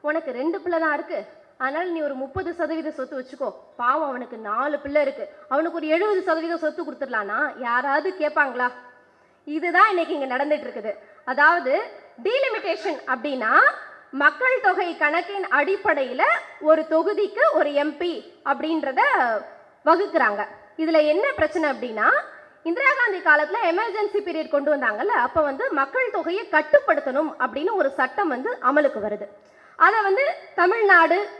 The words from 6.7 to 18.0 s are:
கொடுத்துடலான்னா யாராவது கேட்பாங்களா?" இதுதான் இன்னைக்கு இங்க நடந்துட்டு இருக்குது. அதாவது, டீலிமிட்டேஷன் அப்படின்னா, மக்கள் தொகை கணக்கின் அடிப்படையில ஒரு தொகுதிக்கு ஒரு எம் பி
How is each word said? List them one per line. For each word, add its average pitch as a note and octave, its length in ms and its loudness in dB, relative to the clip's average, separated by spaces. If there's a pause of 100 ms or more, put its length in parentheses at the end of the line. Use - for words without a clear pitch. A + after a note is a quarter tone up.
கொடுத்துடலான்னா A#3+ 760 -4
யாராவது C#4 600 0
கேட்பாங்களா?" C4+ 520 0 (720)
இதுதான் F4 440 2
இன்னைக்கு E4+ 240 0
இங்க C4 240 -4
நடந்துட்டு D4 300 0
இருக்குது. G#3+ 280 -8 (300)
அதாவது, D4 580 4 (400)
டீலிமிட்டேஷன் G#4 840 -2
அப்படின்னா, C4 520 2 (520)
மக்கள் D#4 500 2
தொகை F4+ 360 0
கணக்கின் F4 500 -2
அடிப்படையில C#4+ 760 0 (380)
ஒரு D#4 200 4
தொகுதிக்கு E4+ 580 0 (140)
ஒரு D4 200 2
எம் D4 240 -2
பி E4+ 360 -8 (120)